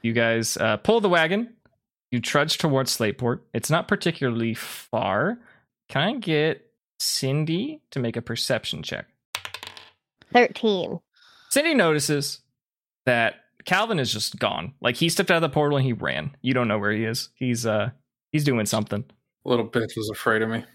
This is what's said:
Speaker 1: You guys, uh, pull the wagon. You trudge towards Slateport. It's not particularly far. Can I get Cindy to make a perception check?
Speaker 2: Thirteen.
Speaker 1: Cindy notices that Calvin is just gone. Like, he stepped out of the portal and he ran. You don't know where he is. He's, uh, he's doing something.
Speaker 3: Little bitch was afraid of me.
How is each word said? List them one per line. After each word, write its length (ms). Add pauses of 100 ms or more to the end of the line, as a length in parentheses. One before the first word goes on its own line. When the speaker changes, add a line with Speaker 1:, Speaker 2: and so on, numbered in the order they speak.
Speaker 1:
You 120
guys, 440
uh, 200
pull 240
the 80
wagon. 440 (580)
You 100
trudge 360
towards 400
Slateport. 420 (140)
It's 160
not 200
particularly 640
far. 880 (500)
Can 120
I 180
get 520 (280)
Cindy 840 (100)
to 80
make 160
a 60
perception 600
check? 240 (1300)
Speaker 2:
Thirteen. 680 (500)
Speaker 1:
Cindy 240
notices 680 (680)
that 300 (300)
Calvin 340
is 120
just 280
gone. 420
Like, 140
he 140
stepped 220
out 60
of 40
the 80
portal 280
and 80
he 80
ran. 480
You 120
don't 140
know 100
where 140
he 140
is. 300
He's, 300
uh, 240 (420)
he's 120
doing 220
something. 380 (420)
Speaker 3:
Little 220
bitch 280
was 160
afraid 300
of 80
me. 140 (120)